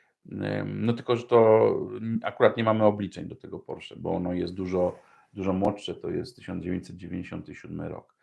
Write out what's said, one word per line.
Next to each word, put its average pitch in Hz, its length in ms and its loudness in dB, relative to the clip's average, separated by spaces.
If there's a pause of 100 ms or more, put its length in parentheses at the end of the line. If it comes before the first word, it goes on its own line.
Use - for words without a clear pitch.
(320)
Em, 101 540 -4
no 120 60 4
tylko, 120 240 0
że 117 80 -8
to, 110 460 8 (200)
mm, 113 320 -4
akurat 110 340 4
nie 117 80 0
mamy 110 200 4
obliczeń 101 440 0
do - 80 -14
tego 90 220 -14
Porsche, - 400 -14
bo 87 180 -4
ono 90 160 -4
jest 90 220 -4
dużo, 92 440 -2 (340)
dużo 98 200 -2
młodsze, 90 420 -2
to 85 160 -8
jest 87 260 -6
tysiąc 90 280 -10
dziewięćset 90 320 -6
dziewięćdziesiąty 90 580 -10
siódmy 82 340 -10
rok. - 340 -14